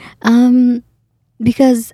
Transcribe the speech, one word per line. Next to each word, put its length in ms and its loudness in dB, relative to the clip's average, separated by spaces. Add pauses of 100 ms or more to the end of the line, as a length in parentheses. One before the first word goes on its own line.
(220)
Um, 600 0 (580)
because 540 -2